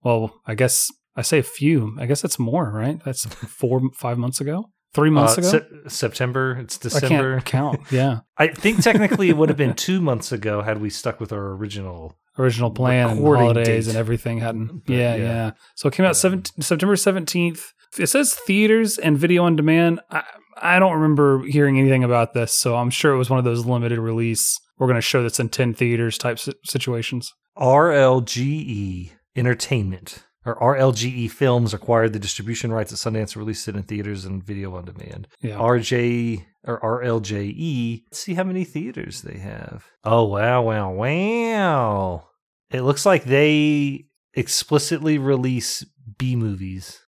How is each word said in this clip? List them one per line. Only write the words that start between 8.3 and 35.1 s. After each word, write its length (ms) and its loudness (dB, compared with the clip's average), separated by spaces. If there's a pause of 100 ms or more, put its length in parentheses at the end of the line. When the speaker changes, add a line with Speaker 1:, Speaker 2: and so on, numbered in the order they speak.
Speaker 2:
I 100 4
think 340 0
technically 480 4
it 60 4
would 120 4
have 100 2
Speaker 1:
<laughs> 60 2
Speaker 2:
been 100 0
two 260 -2
months 320 -2
ago 300 -2
had 180 -4
we 100 -4
stuck 300 -6
with 120 -8
our 200 -8
original 600 -10 (240)
Speaker 1:
Original 320 2
plan 400 2
and 80 -2
Speaker 2:
recording 240 4
Speaker 1:
holidays 440 2
Speaker 2:
date. 40 -4
Speaker 1:
and 80 -2
everything 400 -4
hadn't. 480 -6
Speaker 2:
But, 80 -2
Speaker 1:
Yeah, 220 0
Speaker 2:
yeah. 80 -2
Speaker 1:
yeah. 260 -2 (260)
So 120 -2
it 60 -2
came 120 4
out 40 4
Speaker 2:
Um, 40 2
Speaker 1:
seven-, 300 0 (160)
September 360 0
seventeenth. 760 -2 (260)
It 80 0
says 280 2
theaters 640 2
and 200 2
video 260 4
on 120 4
demand. 440 4 (100)
I, 120 -4 (380)
I 180 4
don't 160 4
remember 520 4
hearing 320 4
anything 260 4
about 300 2
this, 200 0
so 220 0
I'm 140 0
sure 220 2
it 60 2
was 120 0
one 80 2
of 60 0
those 220 -2
limited 320 0
release, 600 -2 (200)
"We're 80 2
gonna 160 2
show 200 2
this 180 -2
in 100 0
ten 240 -2
theaters" 420 0
type 220 -4
si-, 160 -8 (100)
situations. 680 -6 (240)
Speaker 2:
R 360 4
L 300 4
G 220 -4
E 680 -6 (240)
Entertainment, 880 -2 (220)
or 160 -6
R 140 4
L 160 4
G 180 -2
E 180 -4
Films 460 2
acquired 400 2
the 40 -4
distribution 540 -6
rights 200 -4
at 60 -10
Sundance, 380 -4
released 320 -8
it 80 -8
in 60 -6
theaters 420 -8
and 180 -8
video 320 -10
on 120 -12
demand. 420 -16 (140)